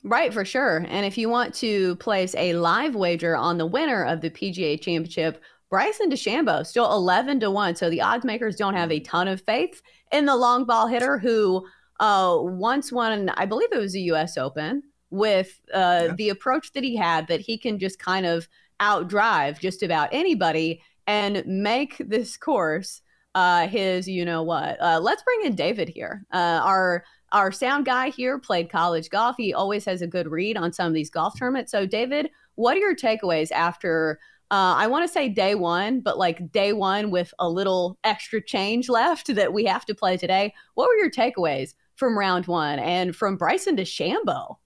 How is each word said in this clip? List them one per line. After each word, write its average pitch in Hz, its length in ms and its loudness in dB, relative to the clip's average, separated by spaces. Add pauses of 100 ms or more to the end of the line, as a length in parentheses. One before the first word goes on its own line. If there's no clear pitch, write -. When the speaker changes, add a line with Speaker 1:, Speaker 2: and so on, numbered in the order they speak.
Speaker 1:
Right, 240 300 2
for 208 140 -2
sure. 240 320 0 (100)
And 202 160 -2
if 196 140 -4
you 226 100 0
want 233 280 0
to 190 400 0
place 190 400 -2
a 175 180 0
live 190 400 2
wager 170 420 0
on 170 220 0
the 160 80 0
winner 240 380 0
of 156 180 -2
the 165 80 -4
P 190 200 -8
G 180 140 -6
A 151 140 0
Championship, 165 640 -4 (280)
Bryson 339 380 0
DeChambeau, 233 560 0
still - 260 2
eleven 208 500 2
to 208 100 0
one. 196 260 0
So 170 140 0
the 165 100 -2
odds 226 240 0
makers 226 320 -2
don't 196 160 0
have 175 180 0
a 151 100 0
ton 175 280 -2
of 190 140 -4
faith 277 400 -4 (300)
in 294 120 4
the 285 100 6
long 247 300 4
ball 226 220 4
hitter 247 320 0
who, 196 480 2 (340)
uh, 190 400 4
once 190 500 -2
won, 220 400 0
I - 140 0
believe 226 260 0
it 359 80 0
was 196 140 -2
the 190 100 -4
U 170 140 2
S 160 220 -2
Open, 151 440 -4 (280)
with, 196 500 0 (140)
uh, 180 320 4
Speaker 2:
Yeah. 170 100 0
Speaker 1:
the 214 140 0
approach 262 420 -2
that 269 120 -4
he 247 120 -2
had, 170 300 0
that 170 160 -2
he 220 160 -6
can 214 200 -4
just 190 200 -6
kind 185 260 -2
of 170 240 -2 (320)
outdrive 190 800 0
just 185 240 -6
about 160 280 0
anybody 170 680 0 (260)
and 202 380 0
make 208 540 -2
this 226 400 -4
course, 190 640 -2 (320)
uh, 175 340 4
his 185 400 0
you-know-what. 165 720 -2
Uh, 165 220 4
let's 294 200 0
bring 466 220 0
in 262 100 0
David 175 360 -2
here. 196 420 -12
Uh, 175 320 2
our, 185 400 2 (280)
our 190 200 4
sound 262 320 0
guy 254 240 0
here 254 300 -4
played 175 320 -2
college 170 400 0
golf. 233 260 0
He 214 160 -2
always 202 320 -2
has 185 160 -4
a 175 60 -4
good 170 220 -4
read 185 280 -4
on 175 160 -2
some 180 140 -2
of 165 80 0
these 151 160 -2
golf 170 280 -2
tournaments. 254 340 -4
So, 202 120 0
David, 254 460 -2 (240)
what 240 200 2
are 381 60 2
your 392 160 2
takeaways 185 560 0
after, 165 640 0 (320)
uh, 190 280 4
I 202 80 4
wanna 302 220 0
say 311 200 0
day 196 260 2
one, 196 460 0
but, - 160 -2
like, 175 360 -2
day 202 200 2
one 208 380 0
with 180 280 -2
a 180 100 0
little 185 540 0
extra 220 400 -2
change 226 460 -2
left 262 460 0
that 196 180 2
we 208 140 0
have 185 200 0
to 208 80 -4
play 185 220 0
today? 185 380 0 (200)
What 254 140 2
were 480 80 6
your 392 140 2
takeaways 175 640 0 (220)
from 233 220 0
round 185 280 0
one 156 320 0
and 175 360 0
from 196 220 -2
Bryson 262 400 0
DeChambeau? 185 880 -4